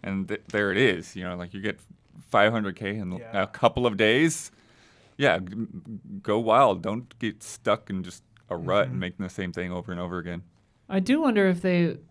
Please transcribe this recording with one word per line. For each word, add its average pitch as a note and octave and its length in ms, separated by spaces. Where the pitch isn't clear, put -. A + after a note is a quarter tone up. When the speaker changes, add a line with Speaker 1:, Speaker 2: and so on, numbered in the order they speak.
Speaker 1:
and G2 240
th-, G#2 140
there G#2 200
it F#2+ 60
is. G#2 380
You F#2 100
know, F2+ 100
like, F2+ 180
you G2 80
get G#2 180
five G#2 220
hundred G#2 260
K G#2 180
in F#2+ 220
Speaker 2:
Yeah. F#2+ 260
Speaker 1:
a G2 40
couple - 380
of A2 120
days. B2+ 540
Yeah, A2+ 220
g-, G2+ 280
go G#2+ 180
wild. A2 420
Don't G#2+ 380
get - 240
stuck - 460
in F#2 140
just - 200
a F2 80
rut F2+ 280
Speaker 2:
Mm-hmm. B2+ 60
Speaker 1:
and B2 80
making F2+ 240
the F2+ 60
same F#2 240
thing F2+ 180
over F2+ 200
and F2 100
over F2 160
again. F2 260
Speaker 3:
I F#3+ 100
do B3+ 220
wonder G#3+ 260
if F3 140
they F3 360